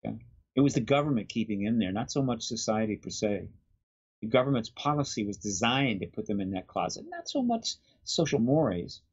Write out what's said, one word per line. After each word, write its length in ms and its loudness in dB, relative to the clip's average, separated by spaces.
Okay? 120 -6
It 60 4
was 120 4
the 80 2
government 480 2
keeping 340 -2
them 160 2
there, 140 0
not 180 -4
so 100 0
much 220 -2
society 540 -2
per 120 -10
se. 380 -2
The 60 -6
government's 420 4
policy 560 -2
was 120 -6
designed 640 0
to 60 -6
put 200 -8
them 140 -2
in 100 -2
that 160 -6
closet, 420 -2
not 180 -10
so 140 -2
much 360 -2
social 360 2
mores 640 2